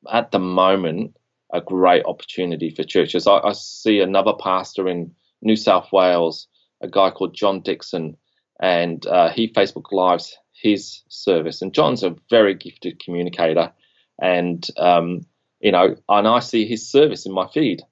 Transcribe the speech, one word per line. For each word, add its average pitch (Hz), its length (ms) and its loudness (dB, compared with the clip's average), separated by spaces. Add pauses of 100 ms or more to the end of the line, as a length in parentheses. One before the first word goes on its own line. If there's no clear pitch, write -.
(120)
at - 180 -2
the 104 80 0
moment, 92 760 0 (360)
a 87 100 -2
great 92 420 4
opportunity 85 680 -6
for 80 140 -8
churches. 85 420 0
I, 101 120 6
I 104 140 0
see - 480 -2
another 95 380 2
pastor 92 500 -4
in 87 240 -6 (280)
New 110 160 2
South 98 340 2
Wales, 87 580 2 (340)
a - 60 -10
guy 95 220 2
called 90 240 -6
John 98 260 -2
Dixon, 82 560 -8 (460)
and, 85 440 0
uh, 85 240 4
he 113 180 -4
Facebook - 420 -2
Lives 92 460 0 (160)
his - 560 -2
service. 82 540 -2
And 95 100 -8
John's 78 300 0
a 90 120 -4 (140)
very 107 260 4
gifted - 480 -14
communicator, 87 720 -2 (480)
and, 87 460 -2 (100)
um, 87 460 2 (380)
you 104 120 0
know, 92 240 2 (120)
and 104 200 2
I 120 120 4
see 113 260 -2
his 110 240 -8
service 139 360 2
in 95 60 -10
my 92 160 -2
feed 113 440 -2